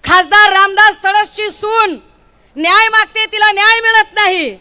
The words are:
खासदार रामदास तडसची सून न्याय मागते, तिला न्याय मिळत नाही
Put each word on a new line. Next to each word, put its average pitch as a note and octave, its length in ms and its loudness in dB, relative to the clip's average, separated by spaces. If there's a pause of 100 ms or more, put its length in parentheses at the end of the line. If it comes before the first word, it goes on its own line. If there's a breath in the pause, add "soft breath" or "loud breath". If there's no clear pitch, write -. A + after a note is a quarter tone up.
खासदार G4 480 2
रामदास G4 520 0
तडसची G#4 480 -2
सून G#4+ 460 -4 (580)
न्याय F#4 340 0
मागते, A4 360 -2
तिला G#4 260 0
न्याय G#4+ 300 0
मिळत A4 320 0
नाही F#4 480 -2